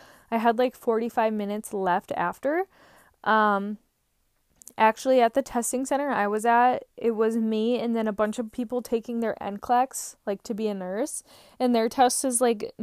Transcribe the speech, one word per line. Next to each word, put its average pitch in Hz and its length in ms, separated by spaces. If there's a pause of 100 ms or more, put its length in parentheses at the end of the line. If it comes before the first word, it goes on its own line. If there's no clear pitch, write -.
(320)
I 233 60
had, 226 200
like, 247 180
forty-five 226 580
minutes 208 400
left 190 400
after. 277 540 (560)
Um, 208 540 (1000)
actually, 240 440
at 226 120
the 269 80
testing 254 440
center 277 240
I 208 180
was 214 180
at, 240 400 (100)
it 233 160
was 220 240
me 220 440
and 233 160
then 220 120
a 214 60
bunch 214 260
of 220 140
people 247 280
taking 233 380
their 226 240
N 202 140
clex, - 580 (100)
like, 202 180
to 233 100
be 214 140
a 208 60
nurse, 196 480 (380)
and 247 160
their 226 140
test 247 340
is, 247 160
like, 233 440